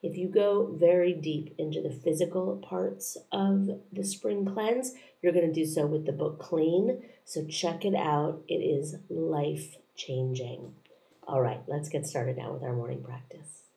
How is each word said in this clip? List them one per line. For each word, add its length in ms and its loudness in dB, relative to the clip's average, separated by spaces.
If 160 -4
you 120 -2
go 500 4
very 340 8
deep 460 -4
into 240 -2
the 80 -2
physical 680 0
parts 580 -6
of 360 2
the 120 -4
spring 420 -2
cleanse, 460 0
you're 120 4
gonna 200 4
do 140 2
so 200 2
with 200 0
the 60 -2
book 260 -2
Clean. 640 2
So 200 -6
check 400 -4
it 120 2
out. 500 2
It 120 -2
is 360 0
life-changing. 1600 -4
All 140 2
right, 260 2
let's 220 -4
get 180 -4
started 300 -2
now 160 -6
with 100 -6
our 140 -2
morning 260 -4
practice. 600 -16